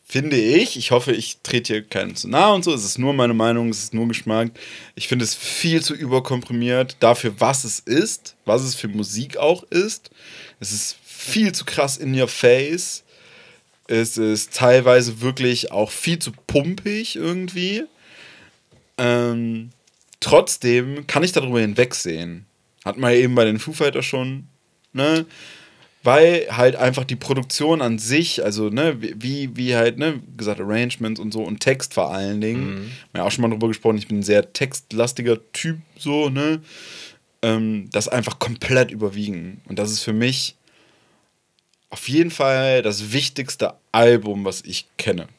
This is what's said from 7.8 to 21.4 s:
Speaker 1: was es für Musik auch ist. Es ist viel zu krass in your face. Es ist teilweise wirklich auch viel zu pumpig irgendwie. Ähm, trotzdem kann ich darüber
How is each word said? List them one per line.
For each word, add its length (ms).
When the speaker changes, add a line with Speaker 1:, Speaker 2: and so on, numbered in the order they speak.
Speaker 1:
was 160
es 120
für 140
Musik 480
auch 280
ist. 460
Es 100
ist 240
viel 460
zu 140
krass 320
in 220
your 100
face. 760
Es 300
ist 380
teilweise 680
wirklich 520
auch 180
viel 280
zu 120
pumpig 680
irgendwie. 680
Ähm, 720
trotzdem 880
kann 160
ich 80
darüber 280